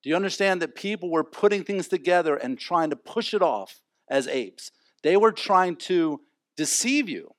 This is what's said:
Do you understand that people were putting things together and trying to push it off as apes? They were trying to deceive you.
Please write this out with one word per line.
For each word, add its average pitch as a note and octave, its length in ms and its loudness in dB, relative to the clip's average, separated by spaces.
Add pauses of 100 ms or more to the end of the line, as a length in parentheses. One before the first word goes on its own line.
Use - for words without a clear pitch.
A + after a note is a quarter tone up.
Do C3+ 60 -8
you D#3+ 60 0
understand F#3+ 460 0
that D3+ 140 -6
people F#3 340 -6
were D#3+ 140 0
putting G3+ 400 0
things F#3+ 240 -4
together E3+ 480 2
and C3 240 -6
trying E3 320 0
to C#3 40 -2
push - 380 -6
it G3 80 2
off A2 400 0 (280)
as C3+ 180 0
apes? B2 440 -8 (300)
They E3+ 160 4
were G#3+ 140 6
trying F#3 460 2
to D#3+ 440 0 (360)
deceive A#3+ 520 0
you. F2+ 300 -10